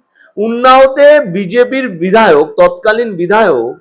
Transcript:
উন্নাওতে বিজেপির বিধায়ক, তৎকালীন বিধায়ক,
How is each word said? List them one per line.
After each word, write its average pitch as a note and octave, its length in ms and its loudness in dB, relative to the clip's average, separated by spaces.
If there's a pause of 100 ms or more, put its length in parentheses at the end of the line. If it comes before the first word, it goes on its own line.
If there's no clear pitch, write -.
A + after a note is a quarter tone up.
(360)
উন্নাওতে C4+ 840 2
বিজেপির B3 680 -4
বিধায়ক, F3+ 720 0
তৎকালীন G#3+ 560 -2
বিধায়ক, F3 640 -2